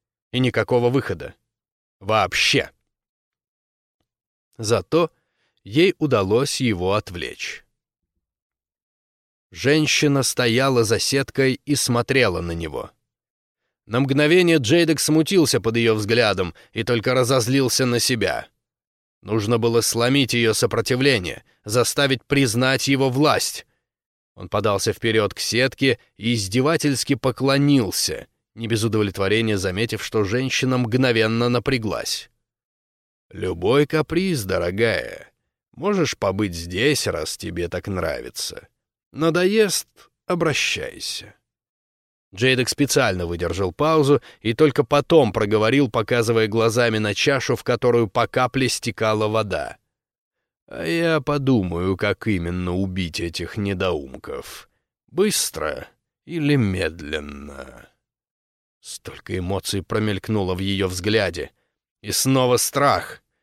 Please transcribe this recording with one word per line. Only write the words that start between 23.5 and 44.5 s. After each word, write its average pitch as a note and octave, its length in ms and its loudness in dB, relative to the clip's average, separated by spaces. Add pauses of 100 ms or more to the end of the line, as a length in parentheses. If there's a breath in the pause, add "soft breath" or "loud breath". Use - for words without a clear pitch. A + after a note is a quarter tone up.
Он F#2+ 140 -14
подался G#2 440 0
вперёд A2 420 0
к - 40 -14
сетке B2+ 600 0 (180 soft breath)
и A#2+ 180 -2
издевательски C3 800 0
поклонился, C3+ 1120 0 (280)
не A2+ 120 -10
без G#2+ 180 0
удовлетворения G#2+ 720 0
заметив, G2 440 -4
что G#2+ 220 -2
женщина B2+ 540 -2
мгновенно A#2 680 2
напряглась. A#2 840 -4 (1000)
«Любой F#2+ 560 0
каприз, D#3+ 580 -2
дорогая. F#2 840 -2 (420)
Можешь F3+ 440 -2
побыть G2 380 0
здесь, F#2 520 -2
раз E2 300 -4
тебе E2+ 320 -6
так F2+ 180 -8
нравится. D#2+ 840 -6 (440)
Надоест — F3+ 760 0 (380 soft breath)
обращайся». - 1080 -4 (1000)
Джейдек B2 340 0
специально A2+ 580 0
выдержал E2+ 460 -2
паузу D3 480 2 (200 loud breath)
и A2 140 -2